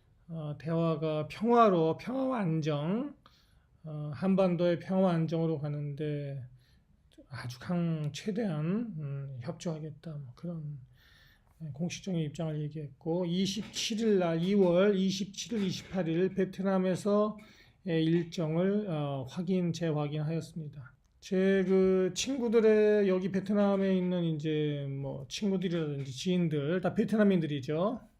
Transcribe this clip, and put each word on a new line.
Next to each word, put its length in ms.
어, 320
대화가 680
평화로, 680
평화와 420
안정, 720
어, 280
한반도의 680
평화와 320
안정으로 480
가는데 840
아주 320
강-, 520
최대한, 840
음, 460
협조하겠다, 680
뭐, 240
그런, 460
예, 120
공식적인 480
입장을 420
얘기했고, 640
이십칠 720
일 200
날, 200
이월 560
이십칠 640
일, 80
이십팔 400
일 280
베트남에서, 1000
예, 120
일정을, 880
어, 400
확인, 440
재확인하였습니다. 1200
제 440
그 500
친구들의, 920
여기 240
베트남에 640
있는 260
이제 680
뭐 400
친구들이라든지 840
지인들 680
다 140
베트남인들이죠. 1080